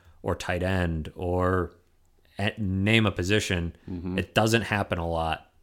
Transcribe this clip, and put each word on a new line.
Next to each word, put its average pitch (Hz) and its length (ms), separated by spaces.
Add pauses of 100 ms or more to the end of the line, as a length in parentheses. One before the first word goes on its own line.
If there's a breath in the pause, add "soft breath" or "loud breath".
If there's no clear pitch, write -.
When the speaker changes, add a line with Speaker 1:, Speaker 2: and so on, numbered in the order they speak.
(220 soft breath)
Speaker 1:
or 92 120
tight 90 280
end 85 520
or 90 580 (640)
at, 101 200
name 104 480
a 98 40
position. 90 640 (160)
Speaker 2:
Mm-hmm. 90 280
Speaker 1:
It 92 160
doesn't 113 280
happen 101 360
a 85 100
lot 80 420 (120)